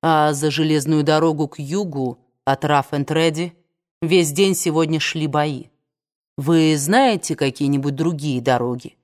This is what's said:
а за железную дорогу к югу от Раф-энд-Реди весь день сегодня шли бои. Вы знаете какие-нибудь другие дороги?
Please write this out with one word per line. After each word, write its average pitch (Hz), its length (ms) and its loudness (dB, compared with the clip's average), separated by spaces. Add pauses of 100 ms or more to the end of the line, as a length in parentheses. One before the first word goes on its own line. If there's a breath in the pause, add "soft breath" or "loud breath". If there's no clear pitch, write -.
а 151 300 2
за 143 180 -2
железную 156 520 0
дорогу 156 440 2
к - 100 -14
югу 143 600 -6 (240)
от 135 220 0
Раф-энд-Реди 151 880 0 (480)
весь 170 300 2
день 190 240 2
сегодня 160 440 0
шли 156 280 -4
бои. 147 380 -2 (720)
Вы 156 380 2
знаете 185 600 0
какие-нибудь 139 600 -2
другие 147 460 -2
дороги? 123 640 -2